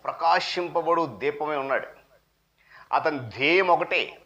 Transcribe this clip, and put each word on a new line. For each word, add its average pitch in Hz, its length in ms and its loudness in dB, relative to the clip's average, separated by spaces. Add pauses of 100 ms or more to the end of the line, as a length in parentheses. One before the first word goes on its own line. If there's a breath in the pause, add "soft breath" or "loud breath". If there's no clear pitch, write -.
ప్రకాశింపబడు 170 1040 0
దీపమే 143 500 -4
ఉన్నాడు. 135 440 -4 (920 loud breath)
అతని 151 260 0
ధ్యేయం 139 500 2
ఒకటే, 175 580 0